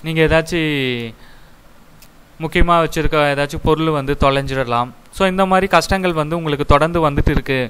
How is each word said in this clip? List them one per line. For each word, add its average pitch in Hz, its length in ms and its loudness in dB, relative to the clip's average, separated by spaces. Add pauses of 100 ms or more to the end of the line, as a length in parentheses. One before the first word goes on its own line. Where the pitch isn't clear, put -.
நீங்க 160 220 0
ஏதாச்சும் 147 840 -2 (1300)
முக்கியமா 170 400 2
வச்சிருக்க 151 500 0
ஏதாச்சும் 143 320 -4
பொருள் 160 320 2
வந்து 139 260 -4
தொலைஞ்சிடலாம். 131 680 0 (240)
So, - 60 0 (120)
இந்த 190 180 2
மாதிரி 185 140 2 (100)
கஷ்டங்கள் 180 460 0
வந்து 156 180 -4
உங்களுக்கு 147 340 -2
தொடர்ந்து 160 240 2 (100)
வந்துட்டு 143 280 0
இருக்கு 135 340 -2